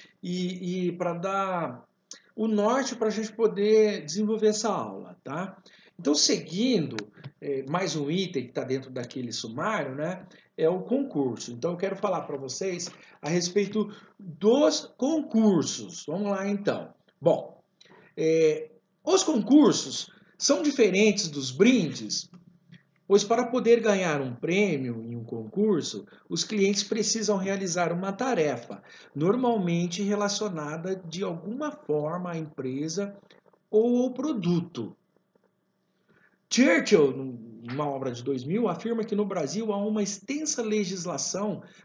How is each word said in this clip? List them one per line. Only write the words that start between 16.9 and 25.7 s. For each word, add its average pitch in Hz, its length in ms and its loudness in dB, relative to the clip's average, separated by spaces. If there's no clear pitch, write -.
Bom, - 420 0
é, 160 540 2
os 381 180 4
concursos 233 880 4
são 330 240 2
diferentes 208 640 4
dos 139 220 -6
brindes, 143 800 2
pois 202 140 6
para 233 200 2
poder 233 360 4
ganhar 185 400 2
um 131 120 -4
prêmio 143 720 0
em 117 140 -8
um 117 80 -8
concurso, 123 840 0